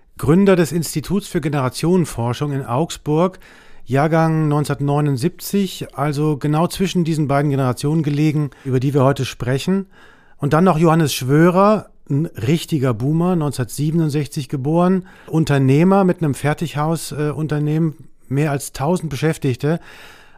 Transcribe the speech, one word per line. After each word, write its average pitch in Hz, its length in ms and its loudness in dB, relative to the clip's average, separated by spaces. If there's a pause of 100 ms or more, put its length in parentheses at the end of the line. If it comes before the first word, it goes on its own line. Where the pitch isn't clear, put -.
(160)
Gründer 190 380 4
des 170 160 2
Instituts 170 560 -4
für - 140 -4
Generationenforschung 147 1120 -2
in 139 120 -6
Augsburg, 156 760 -2 (460)
Jahrgang 156 640 2
neunzehnhundertneunundsiebzig, 147 1500 -2
also 147 440 -2
genau 156 300 0
zwischen 185 360 -2
diesen 151 240 -2
beiden 143 220 2
Generationen 139 520 0
gelegen, 147 480 0 (140)
über 131 160 -2
die 135 140 -2
wir 139 100 4
heute 131 220 2
sprechen. 180 640 -2 (500)
Und - 160 -2
dann 160 100 4
noch 170 140 6
Johannes 160 340 4
Schwörer, 175 800 4 (180)
ein 147 160 0
richtiger 135 680 -2
Boomer, 160 420 0
neunzehnhundertsiebenundsechzig 147 1120 -2
geboren, 170 580 0 (200)
Unternehmer 156 800 4
mit 180 180 0
einem 151 100 0
Fertighaus, 151 800 -4
äh, 147 160 -4
Unternehmen, 151 800 -4 (180)
mehr 143 260 -2
als - 200 -6
tausend 165 380 -2
Beschäftigte. 151 680 -2 (580)